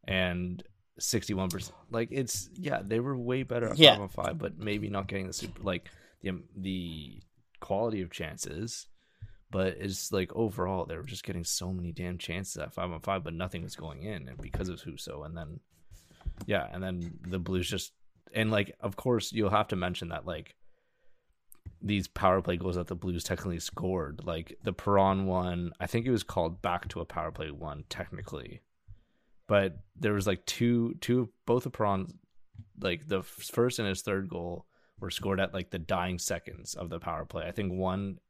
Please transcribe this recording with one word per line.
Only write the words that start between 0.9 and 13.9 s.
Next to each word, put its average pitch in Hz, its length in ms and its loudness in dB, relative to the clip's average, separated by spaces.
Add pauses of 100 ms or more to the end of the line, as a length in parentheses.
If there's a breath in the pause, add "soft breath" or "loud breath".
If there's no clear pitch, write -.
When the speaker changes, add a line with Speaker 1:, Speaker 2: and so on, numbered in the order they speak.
Speaker 1:
sixty-one 95 500 2
percent. 98 260 -6 (160)
Like, 117 200 0
it's, 127 440 -2
yeah, 151 280 -2
they 110 160 2
were 131 180 0
way 127 260 0
better 120 260 0
at - 80 0
Speaker 2:
Yeah. 147 160 12
Speaker 1:
five-on-five, 101 440 0
but - 220 -4
maybe 107 300 -2
not 98 180 -2
getting 98 200 -4
the 87 60 -8
super, - 300 -8
like, 92 260 -2 (320 loud breath)
the, 98 80 -2
um, 90 140 -4 (120)
the 85 640 -4 (380)
quality 107 420 0
of 87 100 -4
chances. - 760 -6 (640 loud breath)
But 95 280 2
it's, 95 320 -4
like, 92 240 2
overall, 95 500 0
they 82 120 -6
were 80 60 -6
just 82 200 -8
getting 85 200 -4
so - 300 -2
many 87 180 -4
damn 90 280 -4
chances 95 380 -6
at 76 160 -6
five-on-five, 90 500 -2
but 82 100 -6
nothing 87 300 -4
was - 120 -10
going 78 280 -10